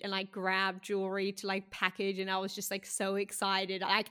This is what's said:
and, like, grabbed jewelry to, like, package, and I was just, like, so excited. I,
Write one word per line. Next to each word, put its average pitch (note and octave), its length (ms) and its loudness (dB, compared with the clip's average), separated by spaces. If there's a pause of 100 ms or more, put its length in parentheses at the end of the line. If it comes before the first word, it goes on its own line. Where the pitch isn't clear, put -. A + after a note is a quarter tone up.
and, G3+ 60 -2
like, F#3+ 200 -2
grabbed F#3+ 540 2
jewelry G3 480 0
to, G3 140 -6
like, F#3+ 220 -2
package, G3 480 0
and F#3+ 140 -2
I F#3+ 60 2
was F#3+ 180 -2
just, G3+ 160 -6
like, G3 140 -4
so G3 300 0
excited. F#3+ 680 0
I, G#3 280 4